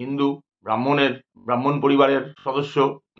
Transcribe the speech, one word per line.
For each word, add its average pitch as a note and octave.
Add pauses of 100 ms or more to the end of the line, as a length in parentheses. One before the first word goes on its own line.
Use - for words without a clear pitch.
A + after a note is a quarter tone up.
হিন্দু, C#3 (360)
ব্রাহ্মণের, C3 (340)
ব্রাহ্মণ B2+ (100)
পরিবারের C#3 (220)
সদস্য, C#3+ (420)